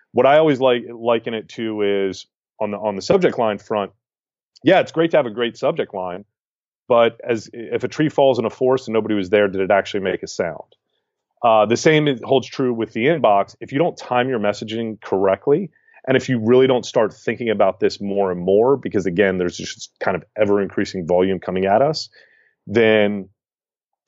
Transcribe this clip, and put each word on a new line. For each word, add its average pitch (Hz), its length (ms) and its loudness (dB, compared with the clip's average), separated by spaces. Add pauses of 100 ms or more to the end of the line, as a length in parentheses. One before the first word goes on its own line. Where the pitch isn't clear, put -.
(120)
What 123 160 6
I 143 100 6
always 156 220 4
like, 123 280 2
liken 117 460 -2
it 107 160 -8
to 110 320 -6
is 98 460 -2 (320)
on 104 120 -4
the, 101 60 -6
on 104 180 -4
the 95 60 -8
subject 175 380 0
line 107 180 0
front, 101 340 -6 (680)
yeah, 165 200 4
it's - 100 -8
great 165 200 -2
to 170 60 2
have 143 80 2
a 117 60 -8
great 117 260 -6
subject 139 360 -4
line, 92 320 -8 (640)
but 117 340 2
as, 117 320 -6
if 117 300 -6
a 127 40 -4
tree 151 220 -2
falls 135 300 2
in 113 60 -2
a 107 40 -4
forest 127 380 -2
and 110 60 -4
nobody 107 220 0
was 95 140 -4
there, 104 180 4
did 95 140 -6
it 95 100 -2
actually 98 300 0
make 92 220 -4
a 85 40 -12
sound? - 480 -8 (680)
Uh, 110 240 4
the 110 120 2
same 151 300 4
is, 127 160 -2
holds 120 240 0
true 127 260 -2
with 113 200 -6
the 117 140 0
inbox. 117 520 2
If 104 140 -16
you 135 60 0
don't 170 180 -2
time 123 320 -2
your 123 100 -2
messaging 110 600 -4
correctly, 101 720 0 (360)
and 131 80 2
if 131 140 -2
you 123 100 -2
really 123 280 4
don't 123 180 0
start 110 280 0
thinking 117 360 -6
about 101 320 0
this 101 180 -2
more 98 320 -2
and 90 100 -6
more, 107 360 2
because 104 280 -4
again, 95 320 2
there's 87 200 -4
just - 420 -14
kind 98 160 -2
of 85 80 -10 (140)
ever-increasing 101 680 -2
volume 90 320 0
coming 92 260 -4
at 101 160 2
us, 156 280 -2 (560)
then 104 640 2 (800)